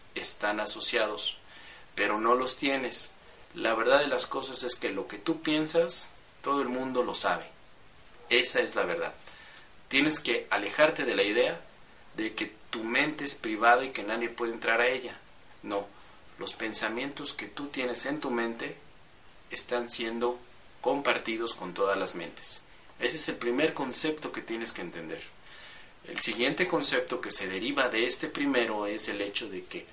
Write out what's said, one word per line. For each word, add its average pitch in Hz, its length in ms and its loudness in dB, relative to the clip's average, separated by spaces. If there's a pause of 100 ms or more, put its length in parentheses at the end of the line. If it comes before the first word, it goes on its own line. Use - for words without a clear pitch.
(140)
están - 460 0
asociados, 107 800 0 (560)
pero 104 260 2
no 117 160 6
los 127 220 2
tienes. 135 540 0 (440)
La 113 180 2
verdad 117 260 6
de 143 100 2
las 127 180 2
cosas 131 360 -4
es 120 120 0
que 110 140 -4
lo 95 180 -4
que 104 100 -10
tú 160 240 -2
piensas, 156 720 2 (300)
todo 139 200 2
el 123 60 0
mundo 127 360 0
lo 92 120 -2
sabe. 87 300 2 (840)
Esa 120 300 4
es - 160 0
la 101 80 2
verdad. 82 300 -2 (760)
Tienes 147 320 4
que - 300 0
alejarte 101 560 2
de 110 100 0
la 95 80 4
idea 123 380 2 (560)
de 110 180 -4
que - 180 -6 (160)
tu 113 140 -6
mente 143 400 0
es 139 120 2
privada 113 500 4
y 131 60 -8
que 107 120 -6
nadie 113 240 -2
puede 117 240 -4
entrar 113 300 2
a 123 80 4
ella. 127 280 -4 (460)
No, 101 240 -2 (500)
los 101 140 -6
pensamientos 113 800 -2
que - 160 -8
tú 143 200 -8
tienes 123 380 -2
en 143 140 -2
tu 139 100 -4
mente 120 460 -2 (720)
están 120 400 -2
siendo 117 480 0 (440)
compartidos 117 720 0
con 90 200 -8
todas 98 240 2
las 92 160 -2
mentes. - 500 -6 (360)
Ese 120 160 0
es - 140 2
el - 80 -4
primer 135 360 2
concepto 143 600 0
que 107 80 -6
tienes 113 320 -2
que 104 80 -8
entender. 82 420 -10 (840)
El - 100 -6
siguiente 123 480 2
concepto 139 540 0
que 101 100 -4
se 98 160 2
deriva 120 400 0
de 110 180 2
este 139 220 0
primero 117 580 0
es 107 220 0
el 101 140 -4
hecho 101 260 -4
de 92 160 -10
que, - 300 -12